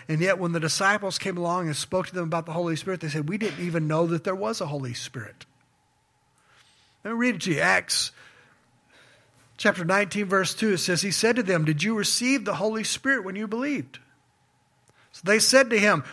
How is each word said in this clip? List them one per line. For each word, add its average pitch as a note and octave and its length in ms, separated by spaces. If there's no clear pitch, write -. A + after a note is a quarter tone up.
And D#3 120
yet F#3 180
when F3 140
the E3 80
disciples G3 580
came F#3 200
along F3 300
and D3 80
spoke F#3 320
to - 60
them F3+ 100
about E3 200
the D#3+ 80
Holy E3 240
Spirit, F#3 240
they D#3+ 80
said, D3 200
"We G3+ 100
didn't F3+ 260
even E3 240
know D#3 200
that E3 160
there F#3+ 100
was G#3+ 260
a F#3 60
Holy C#3 260
Spirit." - 540
Let G#3+ 80
me A#3 40
read A#3+ 200
it D#3+ 60
to F#3 100
you. D3 80
Acts - 500
chapter F#3 280
nineteen, G3 420
verse F#3+ 260
two, A3 200
it F3+ 60
says, F3 220
"He F#3+ 120
said A3+ 240
to B3 80
them, F3 200
'Did D3+ 200
you A3 100
receive A#3 500
the F#3 120
Holy A3 280
Spirit C4 400
when F#3+ 120
you G#3+ 100
believed?' A#3 540
So - 140
they G#3 160
said B3+ 300
to A3+ 80
him, G3 340